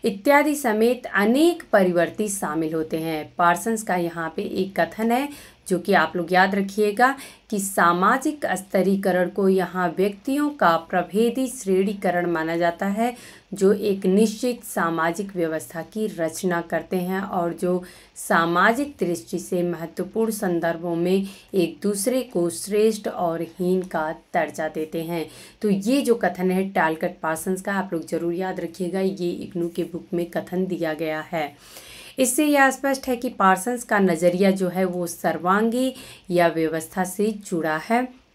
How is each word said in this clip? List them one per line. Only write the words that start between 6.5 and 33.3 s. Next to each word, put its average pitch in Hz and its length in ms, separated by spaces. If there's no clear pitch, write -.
रखिएगा 208 640
कि 208 100
सामाजिक 196 840
स्तरीकरण 190 840
को 190 200
यहाँ 180 480
व्यक्तियों 269 540
का 175 260
प्रभेदी 214 680
श्रेणीकरण 190 840
माना 165 260
जाता 170 300
है 226 280
जो 190 180
एक 196 340
निश्चित 220 580
सामाजिक 170 720
व्यवस्था 160 460
की 214 240
रचना 170 540
करते 165 360
हैं 180 240
और 175 320
जो 180 220
सामाजिक 196 840
दृष्टि 175 380
से 180 240
महत्वपूर्ण 175 680
संदर्भों 170 680
में 185 300
एक 165 280
दूसरे 220 400
को 175 280
श्रेष्ठ 208 580
और 165 340
हीन 180 400
का 165 300
दर्जा 160 560
देते 156 340
हैं। 160 260
तो 214 80
ये 202 300
जो 233 140
कथन 185 360
है 190 200
टालकट 160 400
पार्सन्स 165 380
का, 196 120
आप 196 200
लोग 165 140
ज़रूर 170 280
याद 180 260
रखिएगा, 175 400
ये 180 300
इग्नू 170 380
के 175 140
बुक 165 320
में 170 120
कथन 180 400
दिया 160 280
गया 156 260
है। 151 360
इससे 262 280
यह 277 240
स्पष्ट 269 380
है 247 80
कि 247 120
पार्सन्स 202 560